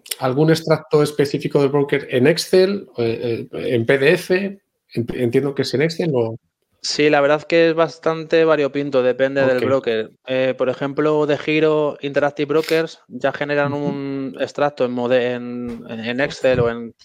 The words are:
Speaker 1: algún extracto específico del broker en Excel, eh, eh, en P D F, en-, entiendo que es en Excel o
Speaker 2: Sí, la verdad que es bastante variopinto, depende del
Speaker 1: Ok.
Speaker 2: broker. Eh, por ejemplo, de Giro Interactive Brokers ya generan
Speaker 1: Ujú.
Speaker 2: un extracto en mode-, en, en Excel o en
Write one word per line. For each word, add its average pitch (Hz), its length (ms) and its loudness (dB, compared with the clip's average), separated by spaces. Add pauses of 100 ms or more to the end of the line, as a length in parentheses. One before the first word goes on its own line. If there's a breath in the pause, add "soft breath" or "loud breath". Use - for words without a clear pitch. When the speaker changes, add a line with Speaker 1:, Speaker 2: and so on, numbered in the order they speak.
(200)
Speaker 1:
algún 135 320 2
extracto 156 500 2
específico 147 580 0
del 139 100 4
broker 143 420 -2
en 131 160 2
Excel, 185 600 2 (100)
eh, 117 540 -2
eh, 135 240 -4
en 113 100 0
P 139 120 4
D 135 160 4
F, 190 460 -2 (340)
en-, 117 220 -4
entiendo 131 400 0
que 131 80 0
es - 100 -6
en 123 80 0
Excel 165 320 -2
o 113 240 -2 (480)
Speaker 2:
Sí, 151 240 0
la 147 120 4
verdad 147 220 2
que 165 260 4
es 160 60 0
bastante 160 680 0
variopinto, 143 600 2
depende 135 420 0
del 127 140 2
Speaker 1:
Ok. 120 40 -2
Speaker 2:
broker. 120 480 0 (160)
Eh, 131 300 0
por 127 100 0
ejemplo, 147 580 0
de 143 120 0
Giro 156 640 0
Interactive 143 440 -2
Brokers 160 600 0
ya 127 240 -4
generan 143 400 -2
Speaker 1:
Ujú. 143 140 -4
Speaker 2:
un 139 520 -6
extracto 143 460 -2
en 123 80 0
mode-, 123 400 0
en, 120 560 -8
en 117 320 -6
Excel 131 400 0
o 117 100 2
en 117 240 -8 (120)